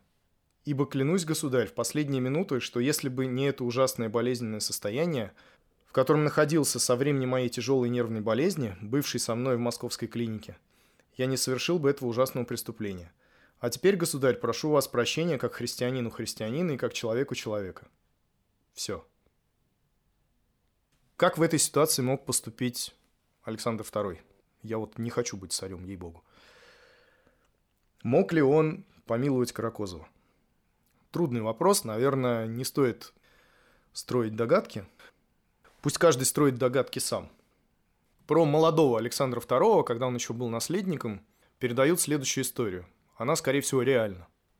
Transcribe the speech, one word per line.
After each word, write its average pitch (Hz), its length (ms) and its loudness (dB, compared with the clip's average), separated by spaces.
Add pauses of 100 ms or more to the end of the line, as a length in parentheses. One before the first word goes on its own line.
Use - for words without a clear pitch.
(640)
Ибо 143 220 0
клянусь, 156 380 0
государь, 131 420 0
в - 60 -14
последние 139 480 -2
минуты, 139 380 -2
что - 200 -4
если 143 280 0
бы 131 200 -2
не 127 180 0
это 135 180 -2
ужасное 120 460 0
болезненное 117 500 -2
состояние, 123 720 -2 (540)
в - 60 -20
котором 156 320 4
находился 147 560 2
со - 160 2
времени 135 320 2
моей 127 220 2
тяжёлой 123 400 2
нервной 113 320 0
болезни, 117 600 0
бывшей 123 380 -2
со 113 160 -2
мной 123 220 0
в - 20 -2
московской 120 480 -4
клинике, 110 500 -6 (600)
я 127 100 0
не 131 100 0
совершил 135 400 0
бы 139 120 2
этого 131 200 -2
ужасного 127 360 0
преступления. 101 680 -8 (460)
А 123 100 -4
теперь, 196 260 2
государь, 135 400 2
прошу 120 360 -2
вас 143 160 4
прощения 139 500 0
как 123 160 -4
христианину 123 560 -4
христианина 120 640 -4
и 131 60 -4
как 120 160 -4
человеку 120 420 -2
человека». 104 520 -8 (840)
Всё. - 320 -10 (2000)
Как 180 220 2
в 156 60 6
этой 160 160 4
ситуации 143 420 2
мог 131 240 -2
поступить - 680 -4 (500)
Александр 110 400 -6
второй? 101 380 -6 (420)
Я 110 160 -6
вот 107 180 -10
не 117 140 -6
хочу 120 260 -4
быть 92 160 -10
царём, 92 320 -8
ей-богу. 90 380 -14 (1800)
Мог 170 320 2
ли 160 80 4
он 156 420 4 (220)
помиловать 123 480 0
Каракозова? 101 540 -8 (1040)
Трудный 143 280 0
вопрос, 143 460 2
наверное, 120 600 0
не 117 200 -6
стоит - 480 0 (800)
строить 113 420 -2
догадки. 117 500 0 (960)
Пусть - 160 -2
каждый 131 280 4
строит 139 320 2
догадки 127 420 0
сам. 98 320 -6 (960)
Про 160 160 6
молодого 156 540 6
Александра 120 420 -2
второго, 160 440 4
когда 123 240 -2
он 123 80 -2
ещё 120 180 -6
был 120 160 -4
наследником, 131 760 -4 (340)
передают 135 420 2
следующую 139 420 -2
историю. 92 420 -4 (300)
Она, 143 220 0
скорее 139 240 2
всего, 131 220 0
реальна. 110 440 2 (320)